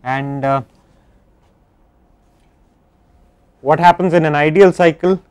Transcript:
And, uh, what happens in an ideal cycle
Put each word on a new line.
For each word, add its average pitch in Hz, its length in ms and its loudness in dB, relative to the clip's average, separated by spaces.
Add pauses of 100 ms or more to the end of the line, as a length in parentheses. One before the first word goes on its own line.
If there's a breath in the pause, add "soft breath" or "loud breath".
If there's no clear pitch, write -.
And, 135 400 -8
uh, 139 180 -4 (3000)
what 151 180 0
happens 175 340 2
in 165 120 2
an 151 100 -2
ideal 160 380 2
cycle 180 580 -2